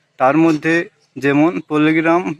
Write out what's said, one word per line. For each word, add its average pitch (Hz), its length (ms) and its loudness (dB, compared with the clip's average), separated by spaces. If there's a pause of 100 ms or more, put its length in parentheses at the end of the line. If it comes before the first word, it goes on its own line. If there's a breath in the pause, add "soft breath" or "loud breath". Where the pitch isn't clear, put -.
(180)
তার 139 200 2
মধ্যে 160 520 0 (280)
যেমন 143 420 0
পল্লীগ্রাম 160 800 0